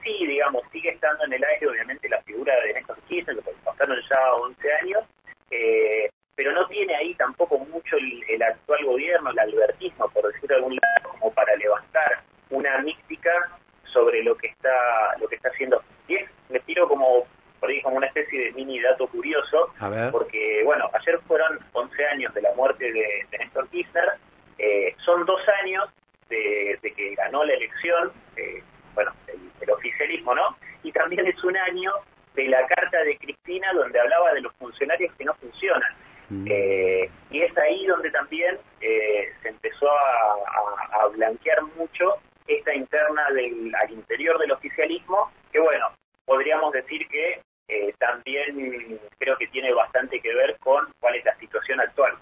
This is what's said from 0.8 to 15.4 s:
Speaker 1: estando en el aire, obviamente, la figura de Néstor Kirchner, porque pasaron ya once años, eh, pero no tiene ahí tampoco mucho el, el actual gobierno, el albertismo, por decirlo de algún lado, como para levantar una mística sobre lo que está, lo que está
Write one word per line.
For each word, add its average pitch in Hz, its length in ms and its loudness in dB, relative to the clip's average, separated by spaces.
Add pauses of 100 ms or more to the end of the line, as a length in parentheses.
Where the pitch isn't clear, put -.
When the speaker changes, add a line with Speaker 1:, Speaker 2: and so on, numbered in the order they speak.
Speaker 1:
estando 151 340 -2
en 139 100 -4
el 127 100 -2
aire, 151 240 0
obviamente, 120 400 -6
la 117 140 0
figura 120 380 -2
de 110 140 -2
Néstor - 240 -10 (100)
Kirchner, 170 280 -4
porque - 280 -10
pasaron 139 340 -2 (100)
ya 131 260 4
once 127 380 -2 (100)
años, 202 220 -2 (460)
eh, 113 580 2 (260)
pero 143 180 -2
no 180 160 2
tiene 190 260 -2
ahí 165 200 -4
tampoco 143 440 0
mucho 160 380 -6
el, 127 320 -4
el 110 140 0
actual 147 420 0
gobierno, 139 460 0
el 110 80 -2
albertismo, 107 720 0
por 110 220 0
decirlo - 160 -10
de 139 80 4
algún 127 200 0
lado, - 340 2
como - 220 -2
para 107 240 4
levantar 104 680 0 (280)
una 135 280 -2
mística 160 540 -4 (520)
sobre 117 380 4
lo 113 140 4
que 117 120 -8
está, 123 680 2
lo 110 100 -4
que 113 80 -6
está - 120 -6